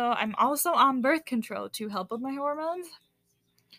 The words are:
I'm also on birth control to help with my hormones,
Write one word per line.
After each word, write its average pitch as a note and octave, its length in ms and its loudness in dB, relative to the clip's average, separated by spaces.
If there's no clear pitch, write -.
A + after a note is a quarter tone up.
I'm A3 280 0
also C#4+ 340 2
on C4+ 300 4
birth D#4 220 2
control G#3 460 -4
to G#3+ 180 -6
help G3 220 -6
with A3+ 100 -6
my C4+ 120 -6
hormones, D#4 560 -4